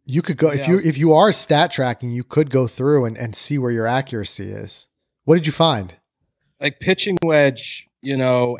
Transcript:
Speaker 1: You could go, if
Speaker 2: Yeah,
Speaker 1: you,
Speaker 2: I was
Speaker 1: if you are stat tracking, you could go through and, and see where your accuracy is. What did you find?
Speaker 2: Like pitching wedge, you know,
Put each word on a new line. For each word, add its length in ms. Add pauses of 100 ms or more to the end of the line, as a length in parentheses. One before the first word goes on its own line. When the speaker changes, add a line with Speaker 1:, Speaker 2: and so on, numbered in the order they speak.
Speaker 1:
You 160
could 160
go, 120
if 120
Speaker 2:
Yeah, 60
Speaker 1:
you, 60
Speaker 2:
I 40
was 80
Speaker 1:
if 120
you 160
are 200
stat 400
tracking, 360
you 140
could 280
go 160
through 360
and, 140
and 180
see 220
where 120
your 160
accuracy 640
is. 380 (380)
What 100
did 100
you 60
find? 420 (680)
Speaker 2:
Like 180
pitching 440
wedge, 640 (160)
you 140
know, 440